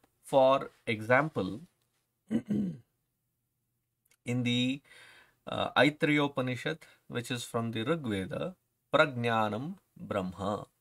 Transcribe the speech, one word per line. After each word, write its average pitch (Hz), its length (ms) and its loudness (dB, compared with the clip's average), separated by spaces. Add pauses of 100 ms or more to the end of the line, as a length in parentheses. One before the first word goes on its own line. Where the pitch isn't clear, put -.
(240)
For 135 480 4 (160)
example, 113 760 0 (340)
<clears throat> - 340 -20
in 208 540 -4 (1400)
the, 123 560 0 (640)
uh, - 300 -4
Aittiriya 147 480 4
Upanishad, 135 540 -4 (280)
which 120 240 -6
is 120 120 -4
from 117 280 -4
the 113 120 -4
Rig 156 180 -2
Veda, 107 540 -4 (380)
Prajnanam 120 840 2 (220)
Brahma. 101 720 -4 (140)